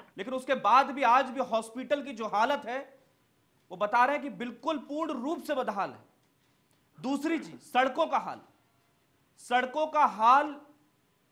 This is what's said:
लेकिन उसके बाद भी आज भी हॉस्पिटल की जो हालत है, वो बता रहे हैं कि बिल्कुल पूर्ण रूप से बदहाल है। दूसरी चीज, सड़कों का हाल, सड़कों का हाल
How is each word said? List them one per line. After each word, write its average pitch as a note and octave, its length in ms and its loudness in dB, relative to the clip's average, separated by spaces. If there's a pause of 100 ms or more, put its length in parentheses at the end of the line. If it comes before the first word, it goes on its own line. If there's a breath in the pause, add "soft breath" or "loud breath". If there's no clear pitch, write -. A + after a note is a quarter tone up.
(180)
लेकिन G3+ 160 -8
उसके C4 200 -2
बाद B3 380 4
भी C4+ 120 -2
आज B3 220 6
भी B3 140 -8
हॉस्पिटल B3 640 -4
की C#4 100 -12
जो A3 140 -8
हालत A3+ 380 0
है, C4 340 -10 (720)
वो F3+ 60 -12
बता G#3 280 4
रहे C#4+ 100 0
हैं C4 80 -6
कि C#4+ 60 -8
बिल्कुल A#3+ 480 -6
पूर्ण D4+ 340 -6
रूप C#4 320 -6
से D4 120 -4
बदहाल G3+ 340 -4
है। A2 140 -18 (1000)
दूसरी C#4 380 -2
चीज, - 220 -14
सड़कों C4 460 0
का C4+ 100 -2
हाल, D3 220 -6 (1000)
सड़कों B3+ 500 0
का D4+ 180 4
हाल B3 560 4 (720)